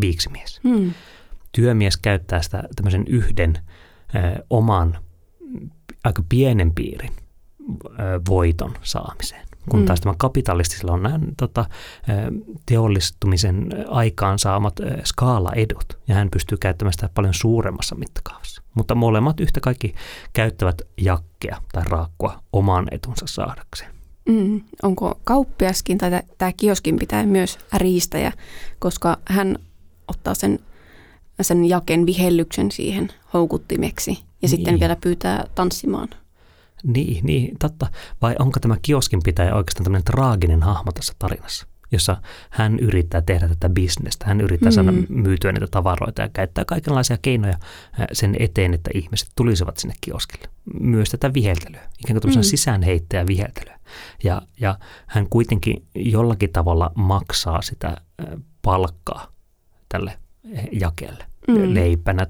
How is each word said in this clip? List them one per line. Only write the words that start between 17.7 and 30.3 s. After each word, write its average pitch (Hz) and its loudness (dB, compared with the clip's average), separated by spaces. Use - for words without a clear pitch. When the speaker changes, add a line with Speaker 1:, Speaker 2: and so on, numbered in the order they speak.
Speaker 1:
mittakaavassa. - -10
Mutta 113 0
molemmat 117 2
yhtä - 2
kaikki 127 -2
käyttävät 101 0
jakkea - -2
tai 82 -2
raakkua - -4
oman 95 2
etunsa - -6
saadakseen. - -8
Speaker 2:
Mm. 208 2
Onko - 0
kauppiaskin 196 2
tai 185 0
tä-, 180 -2
tää 185 -2
kioskin 190 2
pitää 208 0
myös 190 0
riistäjä, 180 2
koska 170 0
hän 190 0
ottaa - -6